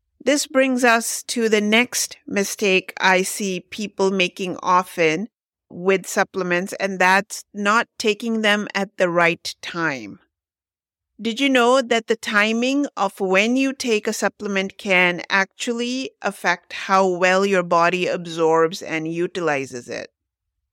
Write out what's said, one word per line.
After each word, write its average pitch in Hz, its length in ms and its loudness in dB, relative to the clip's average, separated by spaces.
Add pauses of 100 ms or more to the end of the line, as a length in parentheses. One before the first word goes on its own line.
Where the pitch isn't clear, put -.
(280)
This 285 180 2
brings 262 380 4
us 233 440 2
to 226 200 -2
the 214 140 4
next 214 560 0 (100)
mistake 196 720 0
I 185 220 4
see 190 400 -4
people 196 500 -2
making 196 500 -2
often 180 680 0 (400)
with 185 360 0
supplements, 180 760 -2
and 196 180 -4
that's 190 540 0
not 208 340 0 (100)
taking 220 440 -2
them 208 340 0
at 196 220 -4
the 190 100 2
right 170 540 0
time. 135 580 -6 (1000)
Did 226 180 -4
you 277 80 2
know 254 340 4
that 233 260 -2
the 220 100 0
timing 226 720 0 (100)
of 196 240 -4
when 202 340 2
you 269 160 2
take 233 340 -2
a 226 60 0
supplement 196 640 -4
can 180 520 2
actually 240 800 -4 (100)
affect 190 520 -4
how 190 340 2
well 185 380 4
your 190 180 2
body 170 440 2
absorbs 165 760 0
and 160 260 -6
utilizes 151 800 -4
it? - 240 -10 (600)